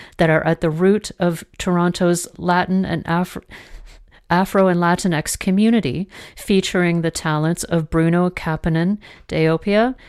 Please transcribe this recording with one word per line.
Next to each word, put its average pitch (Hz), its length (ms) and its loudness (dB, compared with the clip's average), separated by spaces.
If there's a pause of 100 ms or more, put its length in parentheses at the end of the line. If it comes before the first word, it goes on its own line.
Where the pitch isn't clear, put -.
(180)
that 165 120 4
are 156 160 2
at 165 140 0
the 165 120 0
root 196 460 2
of 175 280 -2 (120)
Toronto's 175 720 0 (100)
Latin 180 460 0
and - 240 -4
Afro, 175 360 -4 (840)
Afro 190 380 2
and 175 140 2
Latinx 175 580 0
community, 190 720 0 (260)
featuring 180 680 0
the 165 80 -2
talents 156 540 -2
of 165 240 -2
Bruno 170 400 2
Kapanen, 170 680 -2 (320)
Deopia, 202 640 0 (140)